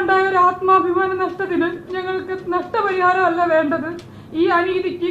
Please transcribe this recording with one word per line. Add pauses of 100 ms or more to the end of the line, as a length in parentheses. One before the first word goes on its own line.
ഉണ്ടായ
ഒരു (100)
ആത്മാഭിമാന (140)
നഷ്ടത്തിന് (260)
ഞങ്ങൾക്ക് (200)
നഷ്ടപരിഹാരമല്ല (140)
വേണ്ടത്, (500)
ഈ (140)
അനീതിക്ക്